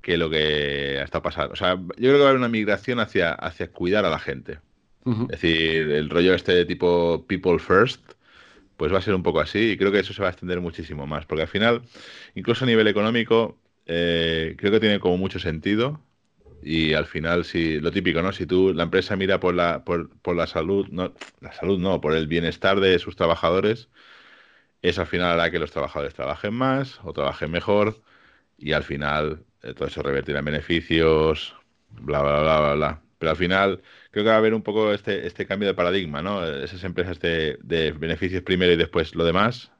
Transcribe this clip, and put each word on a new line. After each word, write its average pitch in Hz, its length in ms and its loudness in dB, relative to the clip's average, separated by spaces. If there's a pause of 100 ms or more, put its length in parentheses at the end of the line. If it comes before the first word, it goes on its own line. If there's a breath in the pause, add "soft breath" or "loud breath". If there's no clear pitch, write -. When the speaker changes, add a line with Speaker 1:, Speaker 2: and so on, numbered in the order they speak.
Speaker 1:
que 87 120 2
lo 82 120 0
que 71 720 -2
está 80 220 -6
pasando. 80 300 -4
O - 20 -14
sea, 92 220 0
yo 90 100 -12 (100)
creo 127 160 4
que 143 60 6
va 143 60 8
a 135 40 8
haber 135 80 6
una 123 100 0
migración 110 520 0
hacia, 87 340 0
hacia - 380 -8
cuidar 95 340 0
a 82 60 2
la 76 80 -2
gente. 65 400 -10 (440)
Speaker 2:
Ujú. 117 200 -2
Speaker 1:
Es - 180 -8
decir, 80 480 2
el 73 220 0
rollo 87 240 4
este 90 180 0
de 90 120 4
tipo 85 640 0
people 90 300 0
first, 98 460 2 (760 soft breath)
pues 76 160 0
va 95 60 2
a - 20 0
ser 101 140 0
un 90 80 -2
poco 80 160 2
así, 104 320 0
y 85 60 -2
creo 98 140 2
que 101 60 2
eso 95 160 0
se - 80 -8
va 95 60 0
a 90 40 0
extender 90 300 -6
muchísimo 78 460 -8
más, 76 180 -6
porque 78 160 -4
al 78 60 -2
final, 117 340 0 (540 loud breath)
incluso 113 300 -2
a - 20 2
nivel 110 200 6
económico, 110 680 2 (300)
eh, 82 720 0
creo 101 120 0
que 107 80 4
tiene 104 200 2
como 90 180 2
mucho 95 220 -4
sentido, 101 600 -2 (640)
y 78 320 0
al 76 140 0
final, 85 360 -2
si, 80 360 -2
lo 82 120 -2
típico, 87 300 0
¿no? 95 100 -2
Si 92 140 -6
tú, 92 300 4
la 85 80 0
empresa 92 320 -2
mira 95 240 0
por 90 160 0
la, 85 280 0
por, 85 360 -6
por 90 160 -4
la 82 100 0
salud, 92 460 -2
no, 90 220 -6 (280)
la - 100 -18
salud 92 280 -2
no, 90 200 0
por 76 140 0
el 80 140 0
bienestar 85 520 0
de 92 200 4
sus - 160 -10
trabajadores, 90 720 0 (960 loud breath)
eso 90 180 0
al 85 60 -4
final 87 320 0
hará 85 100 2
que 85 80 -4
los 78 140 -4
trabajadores 71 420 -6
trabajen 76 400 -6
más 131 500 -2
o 82 80 -10
trabajen 73 380 -4
mejor, 104 520 0 (560 soft breath)
y 76 160 -4
al 76 100 0
final, 76 600 -4 (200)
eh, 64 100 -12
todo - 140 -6
eso - 140 -8
revertirá 71 380 -4
en 71 60 -6
beneficios, 80 1080 2 (360)
bla, 71 300 -4
bla, 73 200 2
bla, 78 180 4
bla, 73 160 2
bla. 76 260 -2 (160)
Pero 80 140 -2
al 78 60 0
final 95 440 2 (300 loud breath)
creo 104 120 -2
que 110 60 4
va 110 60 6
a 110 40 6
haber 110 140 4
un 110 80 -2
poco 107 320 0
este, 101 320 -4
este 92 200 -8
cambio 101 220 -2
de 92 60 0
paradigma, 87 480 -2
¿no? 95 240 -4
Esas 78 380 -8
empresas 90 360 -4
de, 80 440 -2
de 80 300 -2
beneficios 82 500 -4
primero 90 300 4
y - 40 8
después 82 380 -2
lo 85 100 0
demás 104 540 0